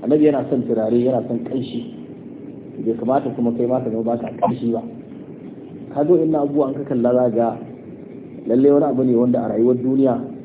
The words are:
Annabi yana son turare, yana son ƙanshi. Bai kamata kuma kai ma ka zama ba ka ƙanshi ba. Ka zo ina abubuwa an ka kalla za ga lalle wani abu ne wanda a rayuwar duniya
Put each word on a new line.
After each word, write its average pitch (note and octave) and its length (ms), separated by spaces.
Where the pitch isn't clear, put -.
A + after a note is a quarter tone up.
Annabi D3+ 240
yana C3+ 220
son C3 180
turare, A2 320
yana A#2+ 280
son A#2 180
ƙanshi. C3 500
Bai A2 160
kamata C3 340
kuma A#2+ 200
kai A#2+ 120
ma B2 140
ka A#2+ 100
zama A2+ 140
ba A#2 140
ka A#2 100
ƙanshi A#2 320
ba. A2+ 100
Ka C#3+ 120
zo F3 120
ina D#3+ 240
abubuwa C#3+ 260
an C3+ 60
ka C#3 160
kalla A#2+ 240
za B2+ 160
ga A#2 280
lalle C3 240
wani C#3+ 140
abu B2+ 180
ne B2+ 120
wanda A#2+ 300
a - 40
rayuwar A#2 280
duniya C3 360